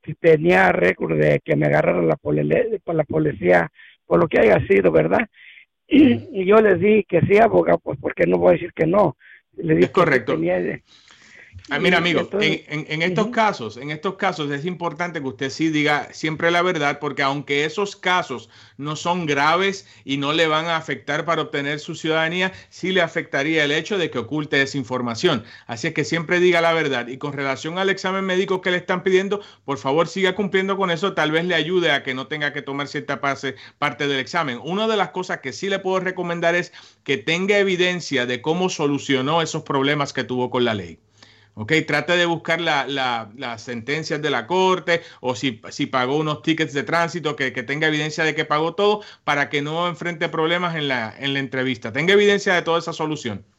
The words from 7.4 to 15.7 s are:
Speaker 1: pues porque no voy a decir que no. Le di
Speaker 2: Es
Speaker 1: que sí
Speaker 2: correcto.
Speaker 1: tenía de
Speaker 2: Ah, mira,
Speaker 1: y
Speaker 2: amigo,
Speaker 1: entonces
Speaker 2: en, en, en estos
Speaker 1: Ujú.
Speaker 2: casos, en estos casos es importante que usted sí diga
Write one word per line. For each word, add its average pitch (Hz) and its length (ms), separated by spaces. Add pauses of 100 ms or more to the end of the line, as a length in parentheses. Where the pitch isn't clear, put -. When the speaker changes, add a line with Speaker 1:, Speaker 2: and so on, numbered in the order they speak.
Speaker 1:
pues 143 200
porque 170 260
no 180 120
voy 175 120
a 175 40
decir 170 200
que 165 120
no. 175 320 (380)
Le 160 200
di 175 80
Speaker 2:
Es - 60
Speaker 1:
que - 40
sí - 0
Speaker 2:
correcto. 151 400
Speaker 1:
tenía 165 260
de - 240 (880)
Speaker 2:
Ah, 143 100
mira, 180 160
Speaker 1:
y 170 40
Speaker 2:
amigo, 170 200
Speaker 1:
entonces 160 480
Speaker 2:
en, 151 140
en, - 80
en 156 120
estos 185 240
Speaker 1:
Ujú. 240 80
Speaker 2:
casos, 151 440
en 139 120
estos 151 260
casos 156 360
es 143 140
importante 170 560
que 135 60
usted 131 220
sí 156 200
diga 147 420